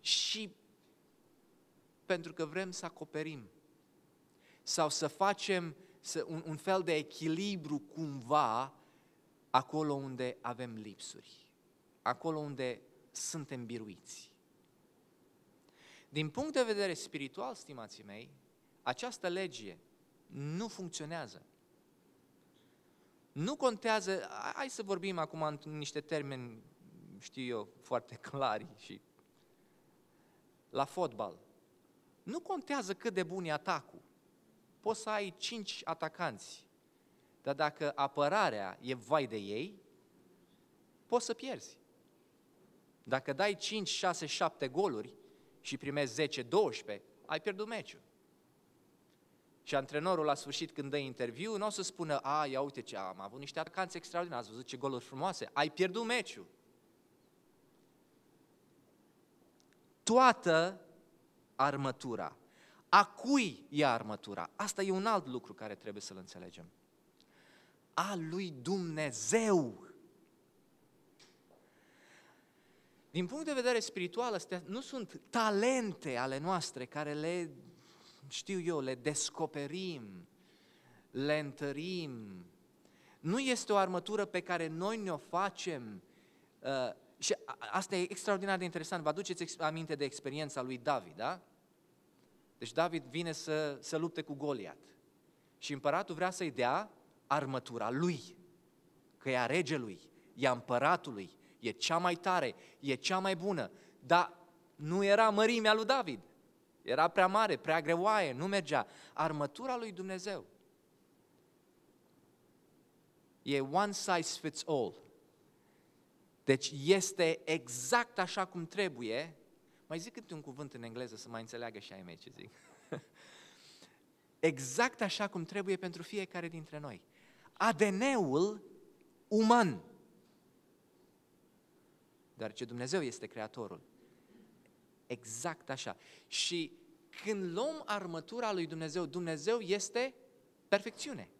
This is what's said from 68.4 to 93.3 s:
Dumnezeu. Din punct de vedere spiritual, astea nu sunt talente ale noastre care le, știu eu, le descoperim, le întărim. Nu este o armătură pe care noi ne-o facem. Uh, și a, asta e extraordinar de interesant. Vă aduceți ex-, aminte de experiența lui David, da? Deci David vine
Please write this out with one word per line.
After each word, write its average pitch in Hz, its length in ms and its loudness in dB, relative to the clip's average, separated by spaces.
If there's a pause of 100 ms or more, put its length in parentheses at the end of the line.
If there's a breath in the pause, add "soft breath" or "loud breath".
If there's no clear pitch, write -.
Dumnezeu. 165 1200 2 (3250 soft breath)
Din 180 160 0
punct 294 180 -6
de 311 80 -2
vedere 247 280 4
spiritual, 214 540 -2
astea 180 320 -4
nu 202 140 -6
sunt 247 400 -8 (100)
talente 220 840 2
ale 135 220 0
noastre 156 480 -2
care 147 280 -4
le, 165 360 -2 (800 loud breath)
știu 190 320 -4
eu, 165 200 0
le 131 140 -2
descoperim, 143 1300 -4 (800 soft breath)
le 147 280 2
întărim. 143 1080 -6 (760 soft breath)
Nu 180 180 2
este 254 340 2
o 202 40 8
armătură 190 480 4
pe 190 160 -2
care 170 260 0
noi 175 300 0
ne-o 190 200 -2
facem. 143 840 -2 (580 soft breath)
Uh, 127 300 0 (280)
și - 260 2
a, - 120 -10 (140)
asta 185 260 0
e 180 140 2
extraordinar 196 480 0
de 180 60 -2
interesant. 170 380 -4
Vă 151 60 2
aduceți 175 340 -2
ex-, 165 160 -8
aminte 160 360 0
de 143 100 -2
experiența 139 580 -4
lui 127 160 -4
David, 117 380 0
da? 147 260 -4 (1160)
Deci 117 140 -10
David 165 320 2
vine 160 280 -4